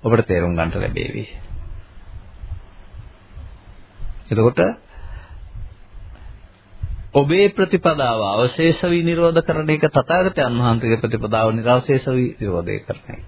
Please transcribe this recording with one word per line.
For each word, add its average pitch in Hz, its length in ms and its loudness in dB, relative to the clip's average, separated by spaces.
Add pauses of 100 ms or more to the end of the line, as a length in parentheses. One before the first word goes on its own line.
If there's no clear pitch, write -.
ඔබට 113 240 4
තේරුම් 87 320 0
ගන්නට 82 180 -2
ලැබේවි. - 500 -4 (3000)
එතකොට 110 360 2 (2500)
ඔබේ 170 400 4
ප්‍රතිපදාව 151 760 0
අවශේෂ 123 600 2
විනිරෝධ 170 580 2
කරන 156 280 -2
එක 156 180 2
තථාගතයන් 147 680 2
වහන්සේගේ 117 400 2
ප්‍රතිපදාව 110 540 0
නිරවශේෂ 123 560 2
විනිරෝධය 101 720 -2
කරන - 280 -10
එක. - 200 -14